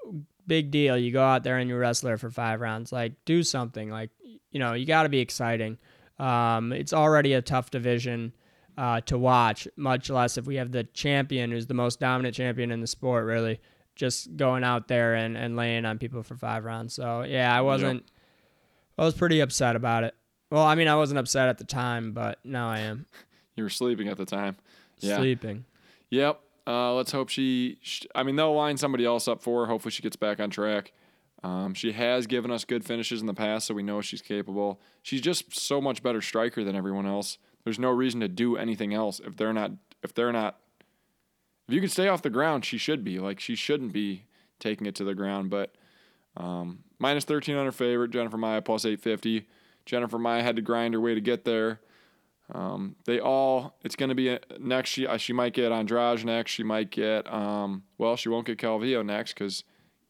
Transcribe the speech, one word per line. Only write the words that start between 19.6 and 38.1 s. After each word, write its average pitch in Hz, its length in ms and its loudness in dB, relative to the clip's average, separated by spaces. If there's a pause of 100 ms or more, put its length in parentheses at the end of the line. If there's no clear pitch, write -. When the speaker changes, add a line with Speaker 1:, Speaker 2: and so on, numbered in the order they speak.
Speaker 1:
about 117 280 2
it. 113 100 -6 (360)
Well, 151 140 6
I 156 100 8
mean, 160 140 4
I 151 80 6
wasn't 143 240 2
upset 127 280 2
at 120 80 2
the 104 80 -16
time, 117 480 -4
but 110 320 -6
now 123 240 -4
I 110 120 -2
am. 107 300 -6
Speaker 2:
<laughs> - 60 -20 (400)
You 110 80 -4
were 101 60 -4
sleeping 110 380 0
at 101 100 -4
the 95 80 -4
time. 98 300 -4 (440)
Yeah. 101 160 0
Speaker 1:
Sleeping. 120 480 -2 (460)
Speaker 2:
Yep. 139 300 2 (240)
Uh, 123 300 0
let's 127 180 0
hope 135 160 -2
she, 127 540 0
sh-, - 240 -10 (100)
I 135 80 0
mean, 135 120 0
they'll 156 180 4
line 147 220 2
somebody 135 280 0
else 120 240 2
up 117 140 -2
for 120 220 0
her. - 20 -2
Hopefully 113 260 -2
she - 100 -8
gets 110 140 -4
back 104 220 -2
on 104 120 -2
track. 104 420 -2 (520)
Um, 92 300 -4
she 113 180 -4
has 120 360 0
given 120 240 0
us 113 120 -4
good 120 200 -2
finishes 117 360 -4
in 110 80 -4
the 101 60 -4
past, 107 320 -2
so 113 80 -4
we 101 100 -4
know 104 160 -2
she's - 220 -8
capable. 101 580 -4 (220)
She's 135 180 -4
just - 360 -2
so 143 240 -2
much 135 240 -2
better 120 160 0
striker 113 440 -2
than 98 120 -2
everyone 98 300 -2
else. 101 320 -4 (260)
There's 110 160 -4
no 127 100 2
reason 123 300 2